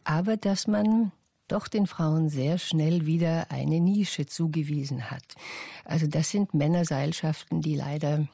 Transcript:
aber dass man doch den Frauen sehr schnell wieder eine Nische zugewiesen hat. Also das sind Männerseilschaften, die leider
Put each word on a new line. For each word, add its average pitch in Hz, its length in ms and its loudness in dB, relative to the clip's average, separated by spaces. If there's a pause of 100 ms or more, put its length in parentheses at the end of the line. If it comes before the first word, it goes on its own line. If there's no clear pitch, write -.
aber 185 320 0
dass 196 300 0
man 214 440 2 (380)
doch - 180 -4
den 208 180 2
Frauen 160 440 0
sehr 147 300 0
schnell 160 460 2
wieder 165 460 0
eine 151 300 0
Nische 185 440 2
zugewiesen 147 880 -4
hat. - 240 -14 (480)
Also 160 240 0
das 156 220 0
sind 202 240 0
Männerseilschaften, 156 1080 0
die 156 160 0
leider 147 580 0